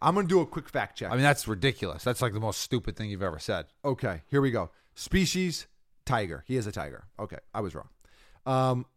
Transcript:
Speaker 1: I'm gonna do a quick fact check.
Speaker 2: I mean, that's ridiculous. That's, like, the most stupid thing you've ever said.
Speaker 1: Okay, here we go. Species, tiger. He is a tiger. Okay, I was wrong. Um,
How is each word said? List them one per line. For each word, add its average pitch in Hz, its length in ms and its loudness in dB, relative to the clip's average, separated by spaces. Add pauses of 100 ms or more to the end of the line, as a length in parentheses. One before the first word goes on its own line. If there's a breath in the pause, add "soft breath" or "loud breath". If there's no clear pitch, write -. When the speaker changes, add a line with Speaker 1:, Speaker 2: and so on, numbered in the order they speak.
Speaker 1:
I'm 165 140 4
gonna 196 140 2
do 180 120 6
a 151 60 2
quick - 220 -8
fact 113 300 -4
check. 95 120 -6
Speaker 2:
I 113 40 0
mean, 127 80 4
that's 143 260 6
ridiculous. 98 560 -2
That's, 123 180 0
like, 117 100 2
the 110 80 -4
most 110 200 -2
stupid 110 360 -2
thing 107 140 -6
you've 98 120 -6
ever 82 160 -2
said. 87 280 -4 (180)
Speaker 1:
Okay, 120 440 -2
here 139 120 2
we 135 100 4
go. 98 200 -2 (240)
Species, 185 720 0 (400)
tiger. 98 400 -2
He 127 100 0
is 110 100 0
a 104 60 -6
tiger. 73 320 -8 (140)
Okay, - 200 -10 (160)
I 110 60 -4
was 92 140 -4
wrong. 104 140 -12 (580 soft breath)
Um, 131 400 2 (100)